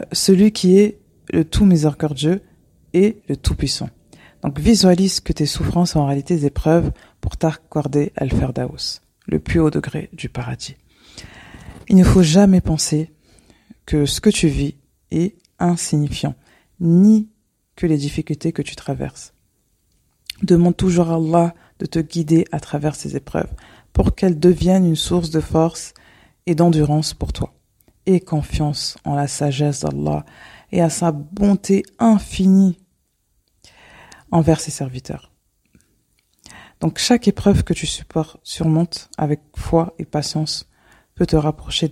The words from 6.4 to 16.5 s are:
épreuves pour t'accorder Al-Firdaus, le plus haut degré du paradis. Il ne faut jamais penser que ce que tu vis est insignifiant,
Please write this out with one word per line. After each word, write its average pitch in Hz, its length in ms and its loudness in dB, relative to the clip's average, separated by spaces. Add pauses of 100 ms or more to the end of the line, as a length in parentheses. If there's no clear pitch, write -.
épreuves 156 480 0 (260)
pour - 160 -8
t'accorder 147 800 -4
Al-Firdaus, 131 840 -6 (260)
le - 120 -2
plus - 200 -2
haut 156 100 4
degré 151 440 -6
du 143 160 -12
paradis. 123 480 -12 (1120)
Il 190 80 6
ne 180 80 8
faut 185 180 6
jamais 185 380 6
penser 156 500 -2 (760)
que 147 200 0
ce - 160 -4
que 214 80 4
tu 185 180 2
vis 143 280 -2 (360)
est 170 240 -2 (240)
insignifiant, 151 760 -2 (460)